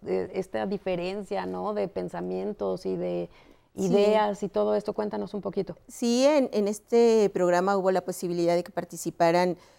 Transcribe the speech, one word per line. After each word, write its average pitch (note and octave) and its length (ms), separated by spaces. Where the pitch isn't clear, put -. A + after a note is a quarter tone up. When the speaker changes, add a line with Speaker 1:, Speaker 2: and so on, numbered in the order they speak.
Speaker 1:
e-, F#3 300
esta G3+ 320
diferencia, F#3+ 800
¿no? F#3 260
de G3+ 140
pensamientos F#3 1000
y - 100
de F3 340
Speaker 2:
Sí. G3 120
Speaker 1:
ideas G#3 560
y G3 60
todo G#3 260
esto. G#3 180
Cuéntanos G#3 400
un G3+ 80
poquito. F#3 340
Speaker 2:
Sí, A#3+ 400
en, C#4+ 260
en G#3 140
este A3+ 680
programa F3+ 420
hubo F#3+ 140
la F#3 160
posibilidad F3 480
de F3 100
que - 80
participaran, E3+ 840